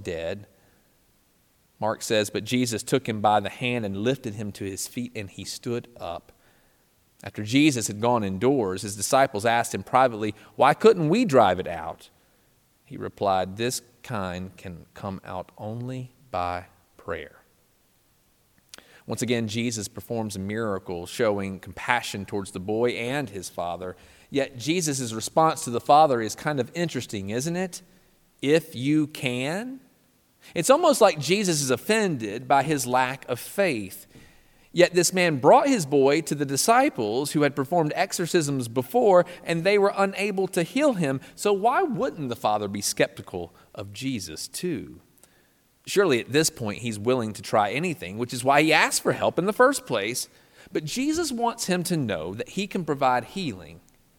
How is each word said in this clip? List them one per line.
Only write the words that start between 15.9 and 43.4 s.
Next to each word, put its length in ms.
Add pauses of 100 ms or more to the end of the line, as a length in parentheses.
by 360 (300)
prayer." 400 (1700)
Once 160
again, 260
Jesus 400
performs 480
a 20
miracle 640
showing 540
compassion 640
towards 280
the 80
boy 300
and 400
his 180
father. 480 (340)
Yet 260
Jesus' 560
response 520
to 60
the 100
father 400
is 140
kind 260
of 140
interesting, 560
isn't 260
it? 260 (580)
"If 340
you 340
can." 720 (760)
It's 160
almost 300
like 180
Jesus 420
is 100
offended 800
by 140
his 240
lack 420
of 100
faith. 680 (640)
Yet 220
this 180
man 260
brought 280
his 180
boy 360
to 160
the 100
disciples 840
who 100
had 140
performed 400
exorcisms 720
before, 580 (160)
and 220
they 140
were 180
unable 520
to 140
heal 300
him. 280 (140)
So 180
why 300
wouldn't 460
the 80
father 320
be 120
skeptical 720 (220)